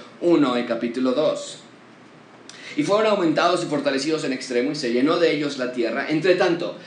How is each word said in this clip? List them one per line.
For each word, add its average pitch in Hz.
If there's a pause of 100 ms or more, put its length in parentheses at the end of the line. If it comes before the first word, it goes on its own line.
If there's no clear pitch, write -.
(220)
uno 147
y 120
capítulo 120
dos. - (1160)
Y 147
fueron 208
aumentados 175
y -
fortalecidos 143
en 135
extremo, 127
y 147
se 120
llenó 143
de 160
ellos 147
la 127
tierra. -
Entre 165
tanto, 175